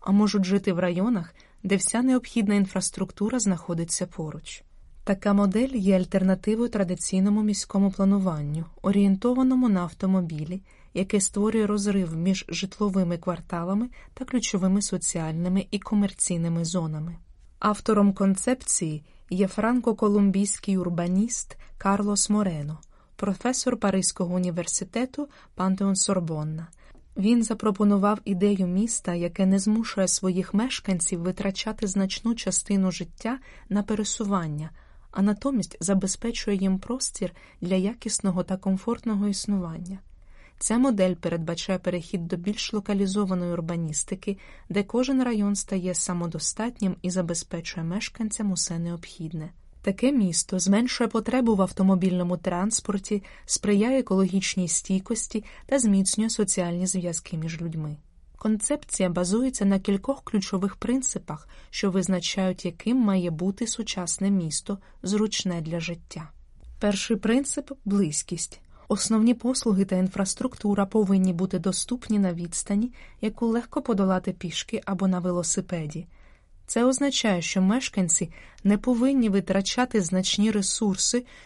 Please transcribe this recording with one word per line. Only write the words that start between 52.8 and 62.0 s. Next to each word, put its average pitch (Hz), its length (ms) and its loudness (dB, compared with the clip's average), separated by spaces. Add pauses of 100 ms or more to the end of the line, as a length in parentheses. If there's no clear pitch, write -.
сприяє 214 540 2
екологічній 190 680 0
стійкості - 760 -2 (220)
та 277 120 2
зміцнює 214 520 2
соціальні 180 560 0
зв'язки 175 500 -4
між 160 240 -6
людьми. 160 360 -6 (400)
Концепція - 720 0
базується 196 560 0
на 196 140 4
кількох 202 460 -2
ключових 196 520 -2
принципах, - 720 -4 (220)
що - 200 0
визначають, 185 720 0